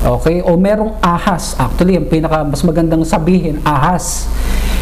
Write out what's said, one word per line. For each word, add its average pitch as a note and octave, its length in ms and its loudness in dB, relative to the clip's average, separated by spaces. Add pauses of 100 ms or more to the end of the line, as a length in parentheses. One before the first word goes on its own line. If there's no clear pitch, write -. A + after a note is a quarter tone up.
Okay? D#3+ 400 0
O F3+ 160 2
merong G#3+ 400 0
ahas. F3 560 -2
Actually, F3+ 400 0
ang D3+ 160 0
pinaka D#3 320 0
mas C#3+ 200 -2
magandang E3 440 2
sabihin, E3 560 0
ahas. D#3 640 -2 (540)